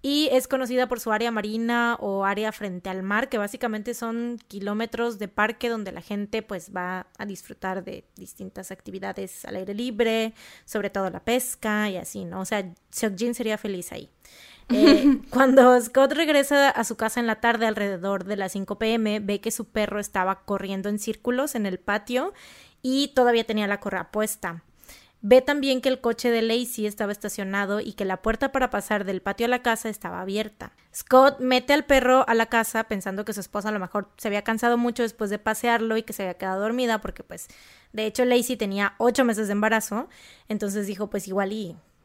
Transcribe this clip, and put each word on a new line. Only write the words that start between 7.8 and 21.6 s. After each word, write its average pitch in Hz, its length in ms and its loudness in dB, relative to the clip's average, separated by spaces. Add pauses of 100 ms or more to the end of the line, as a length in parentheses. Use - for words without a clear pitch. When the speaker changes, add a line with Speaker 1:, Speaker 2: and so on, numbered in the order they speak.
Speaker 1:
de 185 220 -14 (100)
distintas 190 540 -16
actividades 190 760 -10
al - 100 -10
aire 190 180 -6
libre, 226 600 -2 (320)
sobre 202 260 -4
todo 190 180 -2
la 185 120 -10
pesca 214 680 -2
y 185 80 -6
así, 190 280 -10
¿no? 185 160 -8
O 185 40 -6
sea, 208 180 -2 (280)
Seokjin 220 420 -2
sería 220 240 -4
feliz 190 340 -8
ahí. - 200 -14 (580)
Eh, 277 540 8
Speaker 2:
<laughs> - 80 -20
Speaker 1:
cuando 254 500 8
Scott 262 320 4
regresa 285 560 4
a 226 140 0
su 220 120 -4
casa 226 240 -2
en 233 60 0
la 220 160 -2
tarde, 226 240 2
alrededor 196 600 -2
de 202 120 -4
las 190 140 -4
cinco 196 260 -6
P 226 160 0
M, 214 260 0
ve 202 220 -2
que 220 80 -4
su 226 160 -6
perro 208 340 -2
estaba 190 460 -2
corriendo 196 440 -4
en 208 100 -2
círculos 247 560 -4
en 208 100 -2